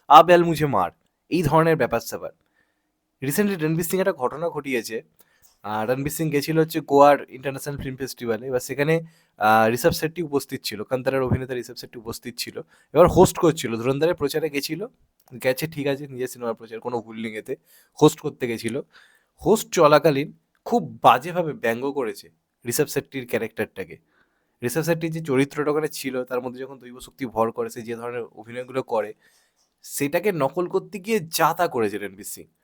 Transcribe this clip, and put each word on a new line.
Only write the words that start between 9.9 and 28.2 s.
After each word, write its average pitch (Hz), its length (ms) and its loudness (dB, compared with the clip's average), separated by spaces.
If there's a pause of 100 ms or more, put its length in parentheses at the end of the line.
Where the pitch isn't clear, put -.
শেট্টি 160 320 -4
উপস্থিত 139 400 -4
ছিল, 107 200 -8
কান্তারার 131 400 -2
অভিনেতা 127 320 -2
ঋষভ 120 200 -8
শেট্টি - 240 -16
উপস্থিত 113 400 -12
ছিল। - 220 -10 (340)
এবার 165 140 8
হোস্ট - 300 6
করছিল, 139 380 0
ধুরন্ধরের 139 380 0
প্রচারে 147 360 -4
গেছিল, 156 360 -6 (560)
গেছে 131 240 -2
ঠিক 147 200 -6
আছে, 143 200 -4
নিজের 127 220 -8
সিনেমার 120 260 -6
প্রচার, 113 260 -14
কোনো 120 200 -4
ভুল 110 220 -10
নেই 110 140 -8
এতে, 117 200 -8 (460)
হোস্ট 151 180 6
করতে 135 280 -6
গেছিল। 110 320 -4 (680)
হোস্ট 214 240 2
চলাকালীন 151 600 4 (320)
খুব 147 380 -2
বাজেভাবে 151 500 2
ব্যঙ্গ 120 400 -2
করেছে 110 380 -8 (360)
ঋষভ 120 180 0
শেট্টির 135 420 -6
ক্যারেক্টারটাকে। 104 680 -6 (680)
ঋষভ 160 160 -2
শেট্টির 165 300 -2
যে 160 100 -8
চরিত্রটা 143 500 0
ওখানে 151 180 0
ছিল, 127 360 -6
তার 123 160 -6
মধ্যে 127 200 -10
যখন 135 180 -14
দৈব 123 220 -20
শক্তি - 260 -12
ভর 110 240 0
করে, 113 200 -6
সে 117 120 -12
যে 117 140 -8
ধরনের 120 260 -10